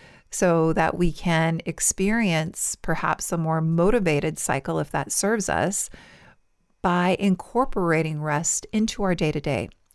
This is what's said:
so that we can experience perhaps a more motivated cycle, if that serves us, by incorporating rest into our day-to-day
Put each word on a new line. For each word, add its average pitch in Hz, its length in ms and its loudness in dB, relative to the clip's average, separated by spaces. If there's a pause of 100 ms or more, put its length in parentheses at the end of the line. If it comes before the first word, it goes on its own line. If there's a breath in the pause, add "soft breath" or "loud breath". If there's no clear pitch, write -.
(320 loud breath)
so 165 420 4
that 160 240 0
we 175 160 2
can 165 520 0
experience 190 1160 -2
perhaps - 500 -2
a 175 60 -2
more 160 240 0
motivated 165 760 2
cycle, 156 420 -2
if 147 120 -4
that 147 220 -4
serves 208 340 0
us, 117 420 0 (920 loud breath)
by 180 380 2
incorporating 175 1000 0
rest 151 500 -2
into 214 320 0
our 185 120 2
day-to-day 151 540 -2 (260)